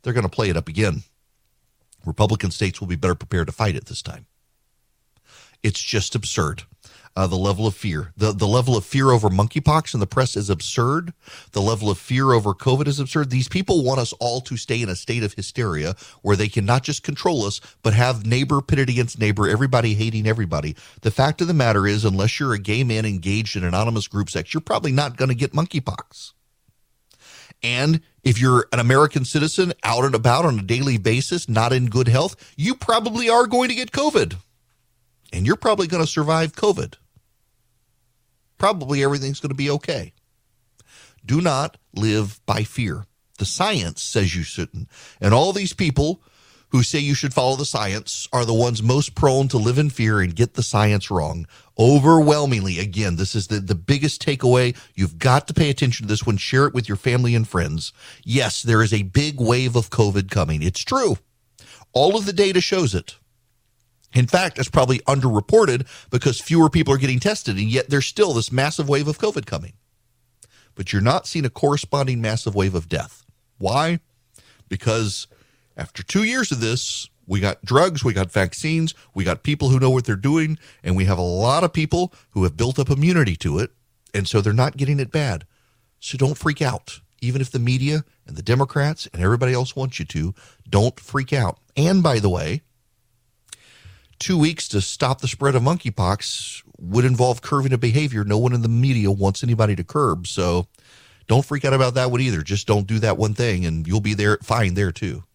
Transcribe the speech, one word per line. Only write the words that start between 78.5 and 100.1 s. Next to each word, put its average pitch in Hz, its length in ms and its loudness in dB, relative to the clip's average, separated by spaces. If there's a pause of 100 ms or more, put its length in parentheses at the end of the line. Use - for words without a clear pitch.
we 95 100 -4
got 87 180 -2
people 147 280 0
who 131 100 4
know 131 80 4
what 127 160 2
they're 104 120 0
doing, 156 420 0 (240)
and 92 120 0
we 92 120 2
have 95 100 4
a 90 60 -2
lot 113 420 2
of 170 80 0
people 165 400 0 (180)
who 98 120 -2
have 82 160 0
built 123 200 0
up 139 120 0
immunity 143 460 2
to 76 220 -4
it, 110 120 -4 (420)
and 101 160 -2
so 107 140 2
they're 104 100 2
not 127 240 0
getting 139 240 0
it 127 100 -4
bad. 123 360 -4 (540)
So - 180 -10
don't 135 180 0
freak 147 240 -2
out. - 400 -4 (220)
Even 123 180 0
if 127 100 -4
the 135 80 -4
media 127 460 0 (220)
and 73 100 -14
the 90 60 -12
Democrats 139 720 0
and 85 80 -2
everybody 120 320 2
else 127 200 -2
wants 131 240 -6
you - 60 -6
to, 87 300 -4 (340)
don't 107 320 2
freak - 320 -6
out. 117 260 -2 (160)
And 180 280 2
by 135 160 4
the 101 100 2
way, 87 320 -2 (1600)
two - 180 -2
weeks 160 320 0
to 104 120 0
stop 131 400 -2
the 135 80 -4
spread 139 260 0
of 120 80 2
monkeypox 110 1000 -2 (160)
would 101 260 0
involve 123 360 2
curbing 135 320 0
a 123 60 2
behavior 120 460 0
no 104 140 2
one 123 140 2
in 120 100 0
the 113 60 2
media 117 420 2
wants 98 320 0
anybody 110 340 2
to 85 80 -6
curb. 92 420 -2